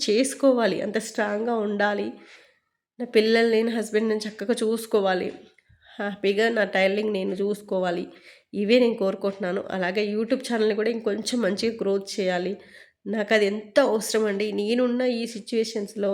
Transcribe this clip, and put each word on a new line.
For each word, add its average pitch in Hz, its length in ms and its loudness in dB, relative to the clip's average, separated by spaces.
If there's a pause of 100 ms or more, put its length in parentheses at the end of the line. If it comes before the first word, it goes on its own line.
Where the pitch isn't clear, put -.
చేసుకోవాలి, 240 800 2
అంత 208 160 -2
స్ట్రాంగ్‌గా 220 580 -2
ఉండాలి. 208 500 0 (920)
నా 240 80 -8
పిల్లల్ని, 226 560 4
నా 226 100 0
హస్బెండ్‌ని 220 380 0
నేను 214 140 0
చక్కగా 208 300 -4
చూసుకోవాలి. 214 720 0 (600)
హ్యాపీగా 202 600 0
నా 226 160 2
టైలరింగ్ 196 480 2
నేను 196 220 -2
చూసుకోవాలి. 190 720 -2 (500)
ఇవే 202 240 4
నేను 233 180 4
కోరుకుంటున్నాను. 196 640 -2 (100)
అలాగే 185 340 -2
YouTube 220 400 -2
ఛానల్‌ని 220 320 0
కూడా 214 140 0
ఇంకొంచెం 220 500 -2
మంచిగా 208 360 0
గ్రోత్ 196 340 -2
చేయాలి. 180 420 -2 (540)
నాకు 208 280 -2
అది 214 120 4
ఎంత 214 340 -2
అవసరం 220 460 2
అండి. 202 260 -2
నేనున్న 240 580 0
ఈ 233 160 -2
సిచ్యువేషన్స్‌లో, 220 880 -4